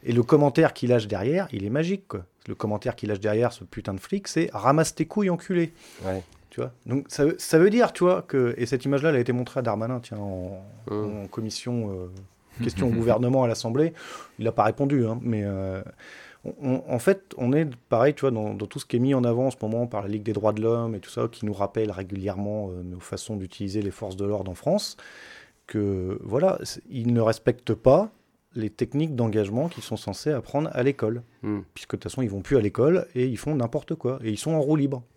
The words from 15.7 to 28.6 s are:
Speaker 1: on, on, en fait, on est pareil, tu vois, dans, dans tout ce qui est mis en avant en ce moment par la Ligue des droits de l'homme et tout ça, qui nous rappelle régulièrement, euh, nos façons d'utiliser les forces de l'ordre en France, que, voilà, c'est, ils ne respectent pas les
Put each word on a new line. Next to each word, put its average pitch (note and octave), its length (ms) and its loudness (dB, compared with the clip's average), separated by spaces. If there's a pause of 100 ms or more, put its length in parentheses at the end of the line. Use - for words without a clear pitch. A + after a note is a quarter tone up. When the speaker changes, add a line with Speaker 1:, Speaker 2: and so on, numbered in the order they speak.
Speaker 1:
on, - 100 -8 (100)
on, B2+ 240 0
en B2 100 -2
fait, G3 400 0
on B2 160 0
est D#3+ 140 2 (220)
pareil, B2+ 260 4
tu - 60 -8
vois, C3+ 100 2
dans, G#2+ 240 -4
dans G2+ 100 -6
tout - 140 -10
ce - 80 -12
qui - 80 -2
est A#2+ 40 4
mis C3+ 140 2
en B2+ 120 2
avant A#2+ 220 2
en B2+ 40 0
ce - 100 -14
moment A2+ 240 -2
par A2 160 -6
la G2+ 60 -8
Ligue G#2 160 -6
des G#2+ 100 -4
droits G#2+ 200 2
de G#2+ 80 -4
l'homme A2+ 340 0
et F#2+ 40 -8
tout - 120 -18
ça, A#2 200 -2
qui - 140 -10
nous G#2 80 -2
rappelle G2+ 380 -2
régulièrement, G2 800 -6
euh, F2+ 100 -10
nos F2+ 200 -12
façons - 340 -8
d'utiliser G2 480 -4
les G2 80 -4
forces F#2+ 240 -10
de G2+ 100 -4
l'ordre G2 240 -2
en F2 60 -8
France, - 420 -2 (680)
que, G2 560 -2
voilà, D3 400 0
c'est, - 260 -12
ils A#2+ 240 0
ne A#2 80 4
respectent A2 540 2
pas E3+ 340 6 (460)
les A2 160 -2